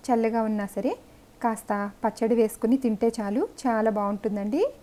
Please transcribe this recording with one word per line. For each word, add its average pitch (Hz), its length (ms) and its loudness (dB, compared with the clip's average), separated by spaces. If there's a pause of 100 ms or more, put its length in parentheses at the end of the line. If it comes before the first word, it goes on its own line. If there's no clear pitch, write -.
చల్లగా 226 420 2
ఉన్నా 208 260 -2
సరే 262 180 -2 (500)
కాస్త 220 280 -2 (320)
పచ్చడి 226 360 2
వేసుకుని 226 460 2
తింటే 226 320 2
చాలు, 214 260 -2 (200)
చాలా 220 360 2
బాగుంటుందండి. 208 640 -2 (180)